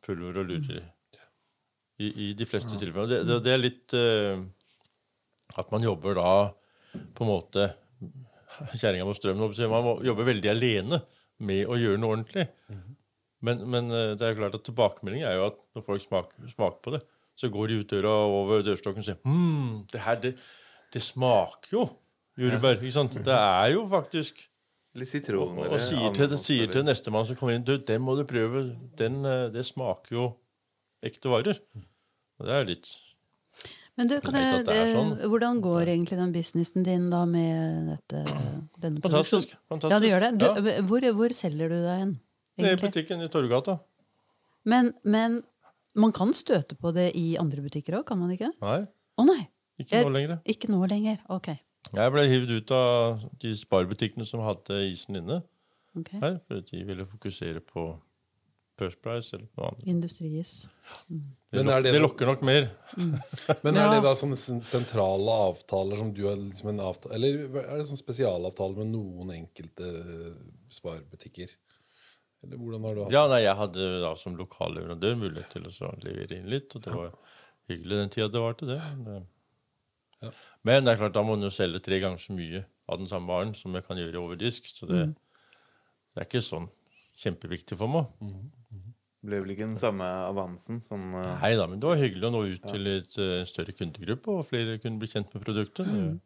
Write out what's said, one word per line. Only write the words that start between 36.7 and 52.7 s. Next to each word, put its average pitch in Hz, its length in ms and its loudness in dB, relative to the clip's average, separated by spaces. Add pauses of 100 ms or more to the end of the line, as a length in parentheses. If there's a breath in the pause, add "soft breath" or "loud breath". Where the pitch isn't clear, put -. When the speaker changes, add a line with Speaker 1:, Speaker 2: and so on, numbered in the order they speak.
Speaker 4:
din 180 260 2
da 175 160 2
med 160 680 0
dette, 147 320 -6 (500)
denne 156 260 -4
Speaker 1:
Fantastisk, 151 540 2
Speaker 4:
produksjonen? - 120 -20
Speaker 1:
fantastisk. 156 280 0
Speaker 4:
Ja, 208 60 6
det 214 120 6
gjør 185 140 6
det. 254 80 2
Du, 214 120 4
Speaker 1:
Ja. 202 360 4
Speaker 4:
hvor, 233 320 2
hvor 233 220 2
selger 160 340 -2
du 170 80 0
deg 175 220 0
hen, 190 140 -2 (440)
Speaker 1:
Nede 214 80 2
i 190 80 6
Speaker 4:
egentlig? 190 160 0
Speaker 1:
butikken 170 340 -4
i 160 60 -6
Torgata. 135 480 2 (880)
Speaker 4:
Men, 240 360 6
men 226 380 2 (560)
man 214 160 6
kan 214 220 2
støte 175 420 0
på 170 180 -2
det 180 200 2
i 165 240 0
andre 143 240 -2
butikker 151 380 -6
også, 302 80 -8
kan 202 120 -2
man 175 120 0
ikke? 208 260 -2
Speaker 1:
Nei. 110 220 0 (380)
Speaker 4:
Å 240 100 6
nei. 339 140 6 (380)
Speaker 1:
Ikke 170 220 2
nå 143 60 4
Speaker 4:
Eh, 135 80 2
Speaker 1:
lenger. 151 300 0
Speaker 4:
ikke 220 260 -2
nå 185 160 4
lenger, 208 420 0
ok. 180 240 -6 (320)
Speaker 1:
Jeg 113 260 2
ble 147 120 6
hivd 127 280 6
ut 110 200 -2